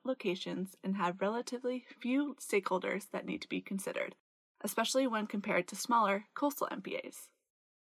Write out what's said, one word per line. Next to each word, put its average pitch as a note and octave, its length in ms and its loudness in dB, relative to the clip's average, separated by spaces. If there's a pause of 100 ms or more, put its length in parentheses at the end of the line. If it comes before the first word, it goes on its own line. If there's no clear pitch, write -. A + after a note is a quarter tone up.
locations F#3+ 800 -2
and F#3+ 140 0
have F3+ 240 0
relatively B3 640 -2 (160)
few C4+ 360 2
stakeholders G3 760 0
that - 140 -4
need F#3 160 -2
to - 60 -12
be F#3+ 140 -2
considered, - 560 -4 (420)
especially B3+ 480 2
when G#3+ 180 0
compared G3 440 0
to G3 80 -8
smaller G#3+ 560 4
coastal - 360 0
M G#3+ 120 -6
P - 160 -6
As. - 320 -12 (640)